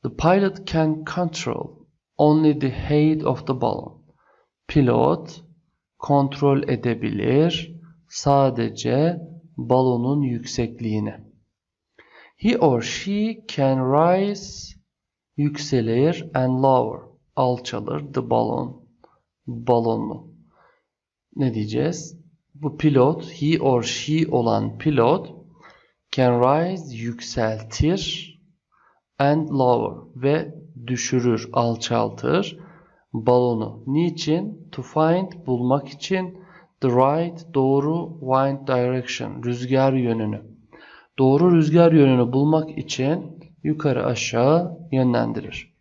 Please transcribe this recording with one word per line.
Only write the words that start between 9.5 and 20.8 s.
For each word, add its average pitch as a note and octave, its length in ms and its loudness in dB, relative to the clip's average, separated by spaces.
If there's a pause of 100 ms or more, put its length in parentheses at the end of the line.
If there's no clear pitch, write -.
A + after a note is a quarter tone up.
balonun B2+ 680 0
yüksekliğini. A2+ 920 -4 (1200)
He A#3+ 220 0
or B2 240 4
she G#3 680 -4
can C3+ 300 0 (140)
rise, F#3+ 840 0 (640)
yükselir, C#3+ 1000 0
and B2+ 280 0
lower, B2+ 380 2 (360)
alçalır, B2+ 760 -4
the A#2+ 180 -4
balloon, A#2 580 -2 (580)
balonu. A#2 880 -2 (1000)